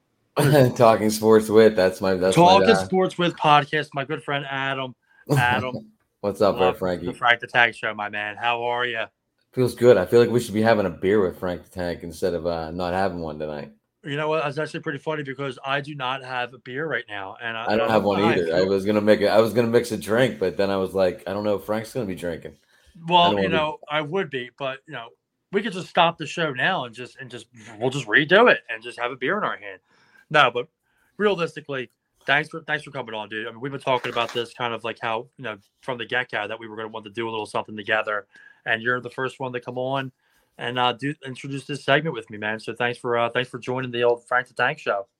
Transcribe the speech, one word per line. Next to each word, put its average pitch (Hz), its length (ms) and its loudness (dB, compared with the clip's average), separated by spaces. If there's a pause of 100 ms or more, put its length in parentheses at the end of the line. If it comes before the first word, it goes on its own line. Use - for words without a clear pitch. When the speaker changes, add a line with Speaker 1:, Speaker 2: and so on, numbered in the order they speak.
(380)
Speaker 1:
<laughs> 139 380 6
Talking 110 360 6
Sports 110 380 6
With, 107 260 8
that's - 260 2
my, 95 140 2
that's 92 220 2
my 170 60 8
Speaker 2:
Talking 190 260 8
Speaker 1:
guy. 190 140 0
Speaker 2:
Sports 185 360 0
With 170 160 -2
podcast, 147 580 2
my 139 120 -6
good 147 180 -8
friend 143 260 -4
Adam. 135 460 -6 (180)
Speaker 1:
<laughs> - 240 -2
Speaker 2:
Adam, 123 540 0 (300)
Speaker 1:
What's 101 200 -4
up, 98 140 6
there, - 60 -2
Speaker 2:
welcome 92 140 4
to - 40 -16
Speaker 1:
Frankie? 90 280 -4
Speaker 2:
the 85 60 -6
Frank 120 260 2
the - 80 -12
Tank 117 280 2
Show, 110 180 -6
my 104 160 -8
man. 104 280 -8
How 117 260 -2
are 120 220 -2
ya? 113 220 -6 (460)
Speaker 1:
Feels 123 200 0
good. 123 240 8
I 90 80 2
feel 117 140 6
like 117 100 6
we 120 100 2
should 98 140 -4
be 107 80 0
having 107 240 4
a 90 60 -2
beer 95 300 2
with 90 180 -2
Frank 90 240 -6
the - 60 -20
Tank 87 340 -6
instead 85 320 -4
of, 80 100 -6
uh, 82 260 -4
not 87 220 -4
having 92 260 -2
one 78 200 -8
tonight. 76 320 -10 (320)
Speaker 2:
You 143 120 -10
know 151 140 -4
what? 156 180 -2
It's 139 100 -8
actually 156 240 -8
pretty 151 180 -8
funny 156 240 -6
because 135 420 -8
I 139 160 -2
do 147 140 -14
not 131 280 -6
have 127 300 -6
a 127 60 -20
beer 135 280 -8
right 123 220 -4
now, 101 320 -10
and 113 160 -8
I, 113 160 -8
Speaker 1:
I - 40 2
don't 113 120 0
Speaker 2:
I 110 40 2
Speaker 1:
have 104 100 4
Speaker 2:
don't 98 60 0
Speaker 1:
one 98 100 2
Speaker 2:
know 104 80 2
how - 40 4
I - 40 0
Speaker 1:
either. 82 200 0
I 90 40 4
Speaker 2:
feel. 95 100 2
Speaker 1:
was 98 160 0
gonna 107 160 2
make 104 200 6
a, 101 80 4
I 104 120 6
was 110 120 0
gonna 117 140 2
mix 117 240 0
a 107 60 -2
drink, 107 420 0
but 92 160 -2
then 98 140 0
I 98 80 0
was 92 160 -4
like, 92 340 0
"I 95 60 -6
don't 104 100 -6
know 104 120 0
if 95 100 -8
Frank's 107 280 -6
gonna 123 120 -4
be 92 100 -6
drinking." 78 380 -8
I - 580 -14
Speaker 2:
Well, 175 200 6
Speaker 1:
don't 208 100 0
Speaker 2:
you - 80 2
Speaker 1:
wanna 165 80 0
Speaker 2:
know, 151 200 -4 (120)
I 151 120 -2
would 160 280 -4
be, 123 280 -10
but, 131 300 -8
you 156 60 -16
know, 117 140 -12 (440)
we 208 100 0
could 202 120 -6
just 180 160 -10
stop 165 280 2
the 151 100 -10
show 160 260 -4
now 147 320 -2
and 113 100 -16
just, 120 240 -16
and 131 100 -18
just, 120 180 -16 (300)
we'll 120 120 0
just 123 180 -4
redo 156 440 6
it - 80 2 (100)
and 113 140 -10
just 117 160 -12
have 120 120 -4
a 135 60 -10
beer 143 200 -2
in 196 60 -4
our 110 140 -4
hand. 98 220 -16 (500)
No, 143 240 4
but 123 140 -6 (500)
realistically, 156 720 -4 (360)
thanks 147 240 2
for, 160 120 -12
thanks 151 240 -6
for 139 60 -16
coming 117 240 -10
on, 107 120 -8
dude. 110 200 -10
I 117 40 -10
mean, 113 80 -20
we've 139 120 -8
been 139 100 -10
talking 127 320 -2
about 117 200 -2
this 117 200 -6
kind 120 200 -6
of 110 120 -8
like 110 160 -8
how, 117 260 -6 (100)
you 135 60 -16
know, 107 140 -10 (240)
from 127 160 -8
the 117 80 -10
get-go 120 420 -4
that 110 120 -8
we 113 100 -14
were 107 80 -14
gonna 113 100 -10
want 110 180 -12
to 104 60 -16
do 113 160 -6
a 113 40 -6
little 107 140 -6
something 110 300 -8
together, 107 520 -2 (380)
and 113 160 -2
you're 123 200 -2
the 117 80 -14
first 131 320 -8
one 131 120 -6
to 123 60 -8
come 123 180 -10
on 131 340 -4 (460)
and, 123 200 -6
uh, 123 140 2
do, 139 240 -8 (100)
introduce 135 400 -10
this 143 200 -10
segment 151 280 2
with 113 160 -10
me, 107 80 -12
man. 107 220 -4
So 113 160 -10
thanks 120 240 -2
for, 120 180 0
uh, 117 120 2
thanks 123 200 -2
for 131 100 -12
joining 127 320 -6
the 120 120 0
old 120 240 2
Frank 123 220 0
the - 40 -20
Tank 131 240 -2
Show. 101 300 -4 (120)